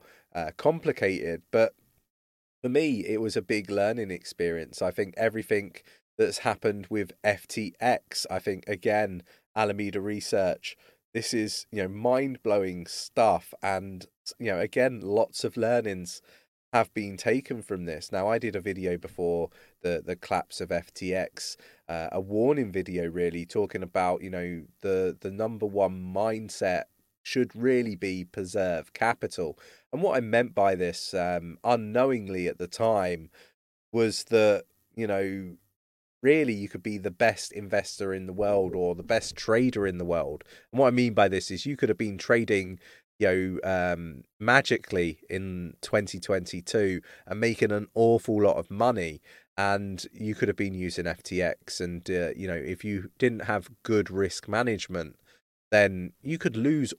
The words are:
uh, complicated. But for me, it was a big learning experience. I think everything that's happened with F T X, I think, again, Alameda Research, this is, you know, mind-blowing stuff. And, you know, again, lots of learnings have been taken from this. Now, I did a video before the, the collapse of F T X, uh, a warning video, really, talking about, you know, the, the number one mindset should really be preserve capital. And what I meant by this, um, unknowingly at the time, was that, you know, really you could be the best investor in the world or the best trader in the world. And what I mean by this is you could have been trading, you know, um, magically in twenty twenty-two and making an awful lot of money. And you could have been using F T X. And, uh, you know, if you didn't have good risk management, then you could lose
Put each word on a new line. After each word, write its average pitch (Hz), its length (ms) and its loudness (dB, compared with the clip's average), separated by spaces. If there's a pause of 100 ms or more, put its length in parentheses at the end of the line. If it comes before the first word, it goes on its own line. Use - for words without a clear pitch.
(340)
uh, 82 240 -4
complicated. 104 920 0
But 113 240 4 (880)
for 123 80 -2
me, 135 360 2
it 107 140 -2
was 110 160 -2
a 113 60 -2
big 104 280 -2
learning 101 400 0
experience. 85 680 -4
I 92 100 0
think 98 280 -2
everything 107 560 0 (420)
that's 104 220 2
happened 104 500 -2
with 104 240 -4 (100)
F 104 240 2
T 104 320 -6
X, - 520 -2
I 92 80 -2
think, 95 280 -4
again, 104 560 0 (320)
Alameda 101 460 -2
Research, 101 760 -2 (360)
this 113 220 -4
is, 107 360 -2
you 104 120 -2
know, 92 60 -2
mind-blowing 104 960 0
stuff. - 640 2 (100)
And, 95 440 -4 (320)
you 120 80 -6
know, 92 140 0
again, 123 400 0
lots 101 440 0
of 107 120 -4
learnings 110 640 -2 (500)
have 113 220 2
been 101 220 -6
taken 120 460 -2
from 92 220 -6
this. 80 260 -8
Now, 98 180 0
I 117 100 2
did 107 180 -4
a 95 40 -4
video 92 360 -2
before 85 540 -2 (320)
the, 85 220 -2
the 87 120 -6
collapse - 460 -4
of 90 100 -4
F 85 220 -4
T 92 200 -4
X, - 440 -6 (280)
uh, 82 260 -6
a 95 80 -2
warning 110 520 2
video, 90 380 -2
really, 85 340 -2
talking 98 380 -4
about, 90 400 0
you 92 80 -10
know, 87 320 -6 (180)
the, 92 400 0
the 95 100 -6
number 110 360 -4
one 95 360 2
mindset 101 840 -2 (420)
should 123 300 0
really 120 380 2
be 92 280 -4
preserve 92 680 -4
capital. 101 640 -2 (340)
And 156 100 -4
what 196 120 2
I 127 60 2
meant 117 340 2
by 98 200 4
this, 90 400 -4
um, 87 500 -2
unknowingly 110 840 2
at - 100 -6
the 90 80 -6
time, 92 640 0 (640)
was 113 320 2
that, 107 400 6 (300)
you 113 120 -4
know, 98 500 -2 (640)
really 143 300 4
you 101 160 -4
could - 140 -12
be 107 160 -4
the 95 120 -4
best 110 420 2
investor 101 600 -2
in 95 140 -6
the 92 80 -10
world 101 400 2
or 90 200 0
the 85 80 -12
best 113 340 0
trader 113 500 2
in 90 100 -2
the 87 80 -4
world. 78 400 -2 (260)
And 123 100 0
what 131 80 8
I - 20 4
mean 123 240 2
by 101 140 6
this 92 220 0
is 90 140 -8
you 139 140 -6
could 123 100 2
have 107 80 2
been 101 220 -4
trading, 101 600 2 (400)
you 104 80 4 (380)
know, 90 280 0
um, 82 320 -8 (140)
magically 107 800 2 (100)
in 92 500 -6
twenty 101 400 -2
twenty-two 95 800 0 (260)
and 98 140 -6
making 113 320 2
an 104 220 -2
awful 113 480 4
lot 98 140 6
of 85 140 -6
money. 98 520 0 (340)
And 98 560 -2
you 107 220 -4
could - 140 2
have 98 100 0
been 98 160 -2
using 90 320 -4
F 82 160 -6
T 90 180 -2
X. - 400 -2
And, 87 300 -6
uh, 87 260 0
you 95 120 -6
know, 87 60 -4
if 82 300 -6
you 98 340 -4
didn't 120 260 2
have 104 260 -2 (120)
good 104 280 2
risk 95 360 -2
management, 101 720 -2 (540)
then 95 420 4 (100)
you 156 160 -4
could 123 180 -2
lose 135 420 2